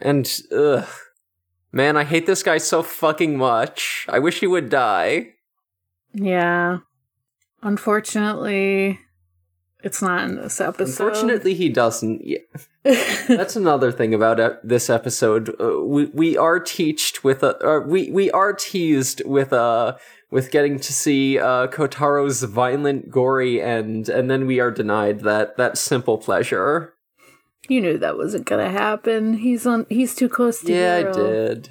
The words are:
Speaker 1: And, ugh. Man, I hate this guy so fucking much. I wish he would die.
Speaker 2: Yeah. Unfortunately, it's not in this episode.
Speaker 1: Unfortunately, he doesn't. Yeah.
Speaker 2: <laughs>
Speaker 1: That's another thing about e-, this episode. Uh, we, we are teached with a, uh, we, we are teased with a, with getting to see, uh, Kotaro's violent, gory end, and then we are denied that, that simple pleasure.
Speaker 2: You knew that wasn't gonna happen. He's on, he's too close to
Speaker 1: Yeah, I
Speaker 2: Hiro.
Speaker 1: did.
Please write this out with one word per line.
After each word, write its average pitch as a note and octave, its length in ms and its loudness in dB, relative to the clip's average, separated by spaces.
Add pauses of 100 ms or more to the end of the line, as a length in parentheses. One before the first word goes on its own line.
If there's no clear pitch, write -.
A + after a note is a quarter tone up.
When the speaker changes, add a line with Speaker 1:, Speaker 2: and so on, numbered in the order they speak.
Speaker 1:
And, C#3 280 0 (240)
ugh. C3+ 320 2 (840)
Man, C#3+ 240 2
I D3 80 2
hate E3 220 0
this F#3+ 180 0
guy E3 140 2
so E3+ 260 0
fucking D#3 540 -2
much. B2 720 -2
I A#2+ 100 2
wish E3 220 0
he G3+ 60 2
would E3+ 220 0
die. A#2 640 0 (800)
Speaker 2:
Yeah. F3+ 680 0 (840)
Unfortunately, G3+ 1400 -2 (840)
it's G3 180 -8
not F#3 280 0
in F#3+ 80 -6
this - 240 -10
episode. F3 260 -2 (200)
Speaker 1:
Unfortunately, G#3+ 460 0
he E3+ 160 0
doesn't. A2+ 560 0
Yeah. - 140 -6 (440)
Speaker 2:
<laughs> - 0 - (440)
Speaker 1:
That's G3 280 2
another C#3+ 360 2
thing A2+ 220 0
about A2+ 260 4
e-, A#2 240 2
this A#2+ 260 0
episode. A2+ 680 0
Uh, E2+ 240 0
we, C#3+ 240 2
we D#3+ 300 0
are E3 220 2
teached - 640 -4
with C3+ 200 2
a, - 200 2
uh, D#3 180 2
we, F3 300 0
we G3 200 2
are G3 220 2
teased D#3 720 0
with C#3 280 0
a, A#2 440 2 (340)
with C3 200 -2
getting D3 280 2
to C3+ 140 -8
see, C3+ 440 2
uh, B2+ 300 0
Kotaro's C#3+ 760 0
violent, B2+ 680 -2
gory B2+ 500 2
end, A2 480 -4
and B2+ 220 0
then C3 160 0
we B2+ 120 2
are B2 120 2
denied G#2 500 0
that, G#2 360 0
that B2 200 0
simple A#2+ 400 0
pleasure. A#2+ 760 -2 (760)
Speaker 2:
You C4 120 2
knew E3 160 0
that - 200 -4
wasn't G#3 280 -6
gonna G3+ 260 -2
happen. G#3+ 640 -2
He's A#3+ 320 -2
on, A#3 220 0
he's A#3+ 260 0
too B3 140 0
close A#3+ 320 0
to - 120 -2
Speaker 1:
Yeah, F3+ 220 2
I - 40 2
Speaker 2:
Hiro. F#3+ 140 -2
Speaker 1:
did. A2 580 -2